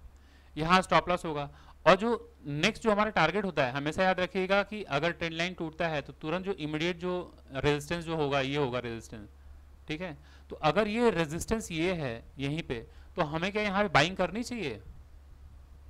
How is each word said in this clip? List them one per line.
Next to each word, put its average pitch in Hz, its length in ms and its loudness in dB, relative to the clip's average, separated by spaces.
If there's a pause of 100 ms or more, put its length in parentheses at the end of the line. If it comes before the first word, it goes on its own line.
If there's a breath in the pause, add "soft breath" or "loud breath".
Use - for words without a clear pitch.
(560 soft breath)
यहाँ 170 260 6
स्टॉप 170 260 4
लॉस 180 160 0
होगा। 147 240 -6 (380 loud breath)
और 180 100 10
जो 220 140 0 (340)
नेक्स्ट 151 380 0
जो 226 100 4
हमारा 214 200 2
टारगेट 170 320 2
होता 156 200 0
है, 120 80 0
हमेशा 147 300 -2
याद 185 180 2
रखिएगा 190 440 2
कि 214 200 -10
अगर 160 280 0
ट्रेंड 165 220 -6
लाइन 170 200 -2
टूटता 165 340 -4
है 151 140 -2
तो 143 120 -12
तुरंत 170 300 -4
जो 196 100 -2
इमीडिएट 156 440 -2
जो 180 360 -6 (200)
रेजिस्टेंस 147 500 0
जो 165 120 -4
होगा, 143 240 2
ये 135 160 0
होगा 127 220 0
रेजिस्टेंस, 117 500 -8 (600)
ठीक 156 120 -6
है। 170 160 -8 (340 loud breath)
तो - 120 -12
अगर 170 260 4
ये 226 240 4
रेजिस्टेंस 170 600 -2
ये 170 220 0
है 123 280 -4 (160)
यहीं 143 240 -4
पे, 117 240 -6 (300 soft breath)
तो 180 80 4
हमें 165 280 -2
क्या 214 100 0
यहाँ 202 200 2
पे 208 80 2
बाइंग 151 260 4
करनी 185 260 0
चाहिए? 160 380 -6 (1080)